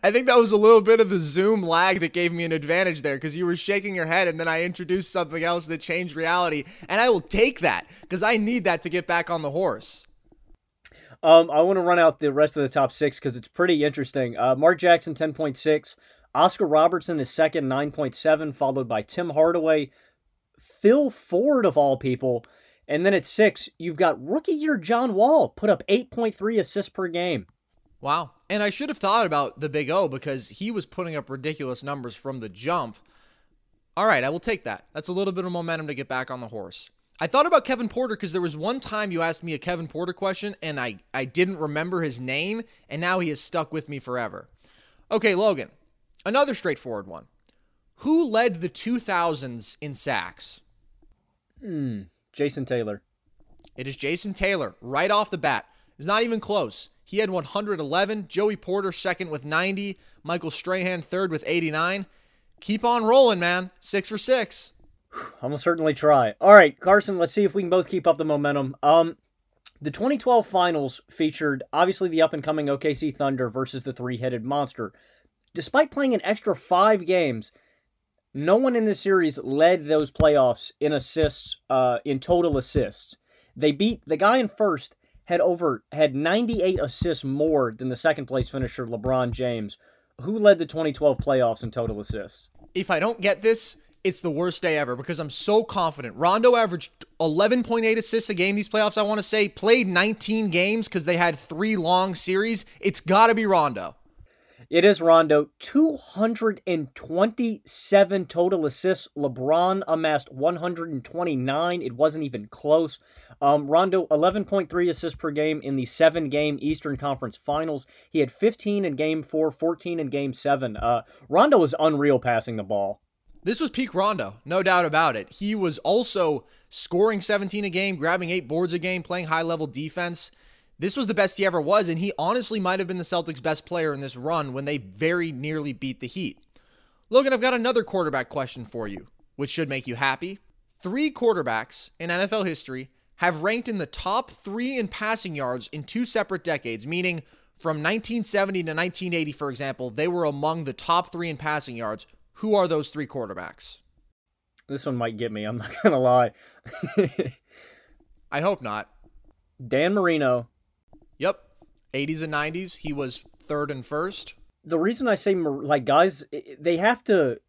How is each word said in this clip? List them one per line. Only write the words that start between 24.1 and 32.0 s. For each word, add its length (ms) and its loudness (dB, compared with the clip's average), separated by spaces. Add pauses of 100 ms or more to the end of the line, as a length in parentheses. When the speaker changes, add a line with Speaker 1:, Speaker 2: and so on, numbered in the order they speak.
Speaker 2:
rookie 280 -2
year 260 0
John 380 0
Wall, 340 4
put 220 0
up 160 2
eight 240 0
point 240 -4
three 240 -2
assists 300 -4
per 180 -6
game. 400 -4 (540)
Speaker 1:
Wow. 300 -4 (160)
And 140 -2
I 80 0
should 200 -6
have 100 -8
thought 260 2
about 360 -2
the 80 -6
Big 200 -4
O, 180 2
because 420 -8
he 200 -8
was 160 -6
putting 300 -10
up 120 -8
ridiculous 560 -8
numbers 320 -8